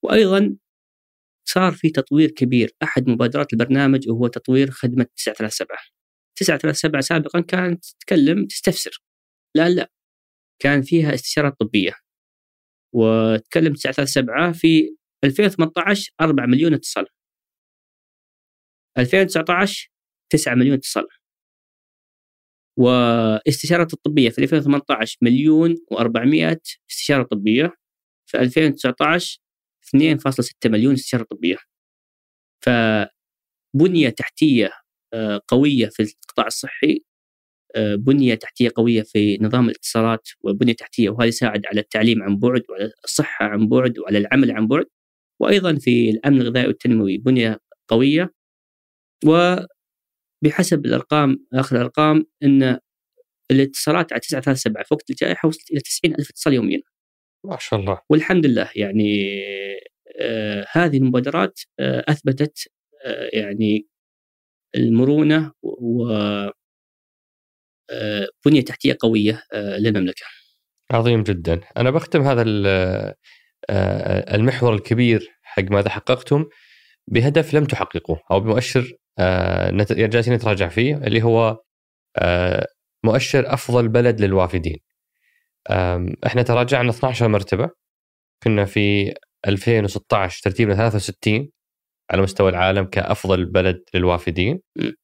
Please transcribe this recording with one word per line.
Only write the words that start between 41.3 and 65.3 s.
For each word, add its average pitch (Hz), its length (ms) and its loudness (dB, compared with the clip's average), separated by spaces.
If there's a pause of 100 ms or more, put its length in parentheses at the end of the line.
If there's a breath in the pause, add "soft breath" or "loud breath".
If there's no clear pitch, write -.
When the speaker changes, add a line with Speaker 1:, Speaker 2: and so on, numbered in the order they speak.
Speaker 1:
على 104 140 -4
التعليم 110 420 0
عن 98 160 -2
بعد، 123 320 0
وعلى 101 200 -8 (140)
الصحة - 400 -4
عن 107 240 0
بعد، 127 300 2
وعلى 104 200 -2
العمل 127 320 2
عن 110 180 -2
بعد، 139 180 0 (540)
وأيضًا 185 340 2
في 120 360 2
الأمن 135 300 2
الغذائي 123 260 0
والتنموي 107 520 0
بنية 117 420 0 (280)
قوية. 143 460 2 (920)
وبحسب 175 1600 0
الأرقام، 135 680 0
آخر 131 220 0
الأرقام، 151 500 2 (160)
أن 135 360 4 (720)
الاتصالات 139 600 0
على 117 80 -6
تسعة 135 200 -6
ثلاثة 131 200 0
سبعة 110 240 -4
في - 100 0
وقت - 160 -10
الجائحة - 380 -2
وصلت - 220 -6
إلى 139 100 -4
تسعين - 340 -4
ألف - 160 -6
اتصال - 240 -2
يوميًا. 95 280 -2 (640)
Speaker 2:
ما 175 140 -10
شاء 107 200 -4
الله. 95 200 -6 (100)
Speaker 1:
والحمد 156 360 2
لله، 113 300 0
يعني، 101 680 -2 (800)
آه، 107 520 -6
هذه 160 240 0
المبادرات، 135 640 -2 (200)
آه، 131 280 -4
أثبتت، 147 600 -4 (360)
آه، 117 280 -10
يعني 107 540 -2 (920)
المرونة 143 760 2 (100)